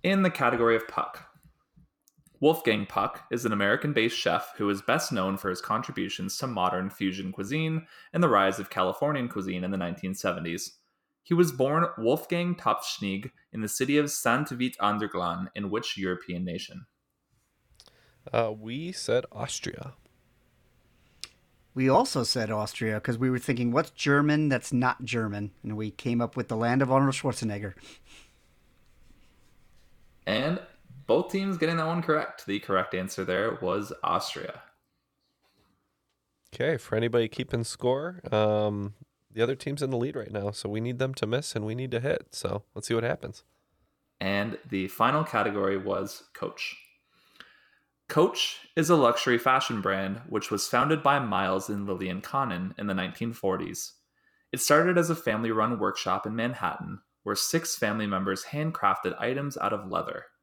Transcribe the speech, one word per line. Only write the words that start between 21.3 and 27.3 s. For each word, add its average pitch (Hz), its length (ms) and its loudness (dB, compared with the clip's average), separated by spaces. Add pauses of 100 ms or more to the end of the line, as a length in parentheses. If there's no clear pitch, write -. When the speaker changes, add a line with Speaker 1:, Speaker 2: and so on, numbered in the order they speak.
Speaker 3:
We 131 160 4
also 170 340 4
said 110 260 0
Austria 107 500 -2
'cause 117 180 -2
we 127 120 2
were 127 80 2
thinking, 120 320 0
"What's 151 200 2
German 147 580 4
that's 131 240 0
not 127 320 2
German?" 104 480 -2 (100)
And 107 140 -6
we 107 140 -4
came 120 320 0
up 117 140 -2
with 123 120 -4
the 117 80 -2
land 120 240 4
of 127 100 2
Arnold 135 240 6
Schwarzenegger. 104 600 -4 (2500)